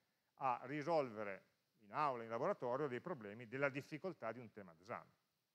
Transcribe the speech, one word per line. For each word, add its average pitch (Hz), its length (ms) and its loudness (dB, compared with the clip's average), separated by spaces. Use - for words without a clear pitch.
a 127 220 4
risolvere 131 840 2
in 104 140 -18
aula, 131 320 2
in 113 40 -6
laboratorio, 135 600 2
dei 123 120 -2
problemi 117 460 -6
della 135 220 2
difficoltà 139 640 -4
di 123 80 -10
un 113 100 -12
tema 92 240 -14
d'esame, 92 400 -10